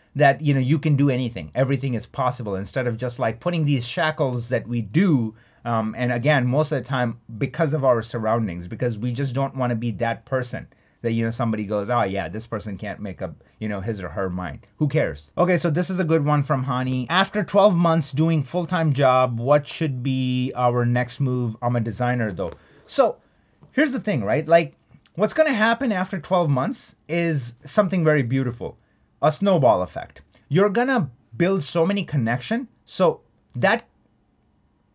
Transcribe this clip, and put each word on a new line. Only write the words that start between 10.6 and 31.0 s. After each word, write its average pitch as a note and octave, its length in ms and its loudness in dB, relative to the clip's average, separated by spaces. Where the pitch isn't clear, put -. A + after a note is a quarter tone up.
that, A#2 100 2
you A2+ 140 2
know, A2+ 60 0
somebody A2+ 340 0
goes, G2+ 240 -2
"Oh A#2+ 140 4
yeah, F#2+ 260 -2
this G#2+ 180 -8
person G#2 300 -8
can't G2+ 240 -10
make G2 200 -10
up, E2+ 220 -10
you G#2+ 80 -6
know, G2+ 140 -4
his G2+ 200 -6
or F2 80 -6
her F#2+ 200 -4
mind." F2 380 -8
Who D#3 100 0
cares? G2+ 500 -2
Okay, F3+ 200 2
so E3 120 0
this E3 200 -2
is F#3 100 -4
a F3+ 60 0
good D#3 180 2
one D3 200 2
from C3+ 200 -2
Hani. B2+ 460 -2
"After F#3+ 340 0
twelve G3 320 4
months E3 380 2
doing D#3+ 280 2
full-time E3 520 -2
job, B2+ 440 4
what C#3+ 300 2
should C3+ 340 -4
be B2+ 540 0
our B2 300 2
next A#2+ 340 0
move? B2 420 -2
I'm A#2+ 140 0
a A#2 60 0
designer A#2 500 -2
though." F2+ 220 -6
So A#3+ 320 2
here's C#4+ 180 2
the B3 80 -4
thing, D3+ 240 -2
right? B2 220 0
Like, E3+ 300 4
what's G#3 180 0
gonna D#4 200 2
happen A3+ 400 0
after F#3 260 -4
twelve F3 300 0
months C#3+ 460 -2
is D#3+ 560 -2
something F#3+ 400 0
very D3+ 200 4
beautiful, A#2+ 540 -4
a D3+ 100 4
snowball C#3+ 500 4
effect. - 400 -10
You're F#3+ 200 4
gonna A#3 420 0